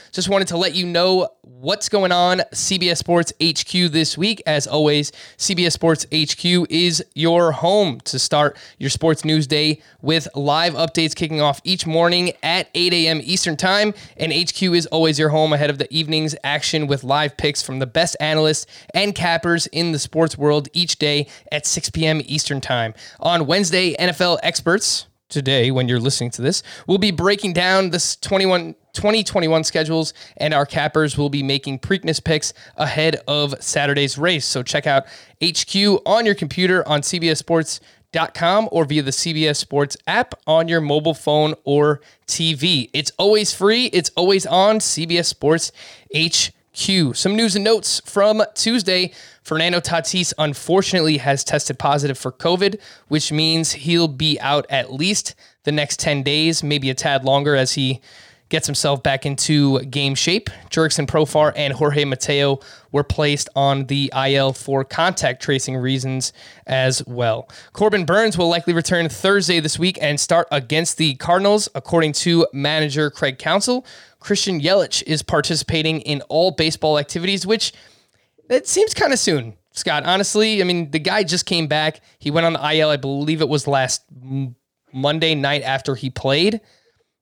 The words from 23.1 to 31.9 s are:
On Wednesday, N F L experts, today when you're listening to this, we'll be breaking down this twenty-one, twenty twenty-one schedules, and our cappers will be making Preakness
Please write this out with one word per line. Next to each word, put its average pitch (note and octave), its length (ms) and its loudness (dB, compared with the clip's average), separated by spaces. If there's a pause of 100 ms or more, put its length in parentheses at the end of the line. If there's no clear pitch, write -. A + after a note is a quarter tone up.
On E3 260 0
Wednesday, F3+ 500 2
N F3+ 120 0
F F3+ 140 -2
L F3 200 2
experts, - 640 -2 (220)
today C3 420 2
when B2+ 160 0
you're A#2+ 140 2
listening B2 300 -2
to - 100 -10
this, C3 220 0 (240)
we'll F3+ 100 4
be G3+ 140 0
breaking F#3+ 420 0
down F#3 380 2
this - 260 -2
twenty-one, F#3 580 0 (200)
twenty G#3 280 2
twenty-one D#3+ 420 2
schedules, D#3+ 500 -2 (240)
and D#3 160 -2
our C#3+ 100 2
cappers D3+ 540 0
will D3 100 0
be C#3 140 -2
making C#3 380 -4
Preakness F3+ 440 -2